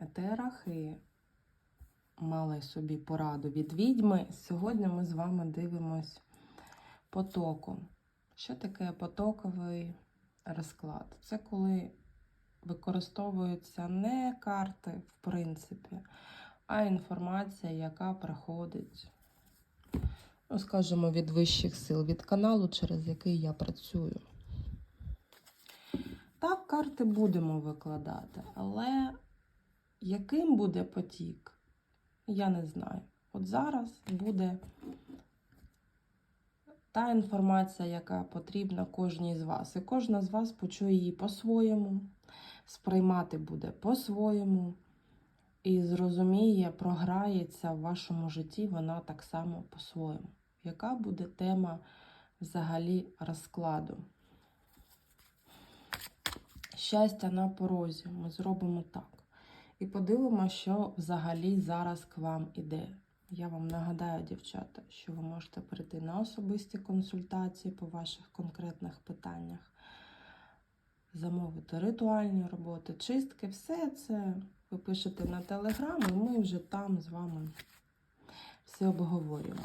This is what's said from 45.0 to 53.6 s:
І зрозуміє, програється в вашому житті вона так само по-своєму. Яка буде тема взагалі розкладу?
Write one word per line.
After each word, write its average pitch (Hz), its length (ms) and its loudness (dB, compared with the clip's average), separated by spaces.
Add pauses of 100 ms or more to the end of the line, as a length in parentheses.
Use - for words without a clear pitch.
І 185 200 6
зрозуміє, 180 880 6
програється 180 1040 0
в 156 80 -2
вашому 165 500 -2
житті 160 360 -4
вона 165 340 -2
так - 220 -10
само 170 400 -4
по-своєму. - 640 -8 (360)
Яка 214 300 -4
буде 196 300 -4
тема 185 540 0 (640)
взагалі 170 680 0 (120)
розкладу? 160 840 -4 (2750)